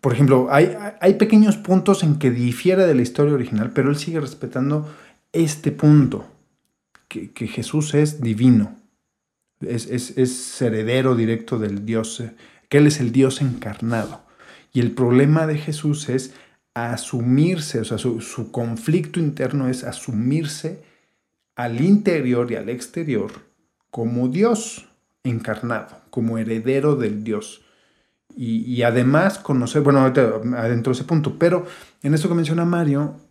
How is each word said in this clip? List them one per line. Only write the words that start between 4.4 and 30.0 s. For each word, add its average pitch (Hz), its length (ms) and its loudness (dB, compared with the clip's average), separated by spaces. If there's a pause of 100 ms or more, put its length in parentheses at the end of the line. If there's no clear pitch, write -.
este 156 380 -2
punto, 147 560 4 (840)
que, - 240 -12
que 117 160 -10
Jesús 151 460 -4
es 151 280 0
divino, 113 540 4 (840)
es, 120 260 -6
es, - 300 -8
es - 460 -2
heredero 120 540 0
directo 113 420 -2
del 104 260 -6
Dios, 113 360 -4
eh, 113 140 -12 (360)
que 143 80 4
él 147 80 8
es 147 140 4
el 120 120 0
Dios 131 300 2
encarnado. 113 800 -6 (500)
Y 131 80 0
el 120 120 0
problema 143 540 4
de 151 120 -2
Jesús 147 500 -4
es 131 240 -4 (420)
asumirse, 123 1040 -2
o 110 40 -4
sea, 110 140 -6
su, 113 220 -4
su - 300 -12
conflicto 123 680 -4
interno 135 480 -2
es 123 160 -6
asumirse 143 1000 -4 (720)
al 120 260 -6
interior 147 680 2
y 110 60 -4
al 104 120 -10
exterior 123 640 -6 (640)
como 120 360 -2
Dios 208 600 -2 (340)
encarnado, 113 720 -4 (140)
como 113 260 -2
heredero 127 600 0
del 107 260 -4
Dios. 107 400 -8 (720)
Y, 113 260 -4
y 120 200 -4
además 131 560 2
conocer, 135 440 -2
bueno, 139 180 4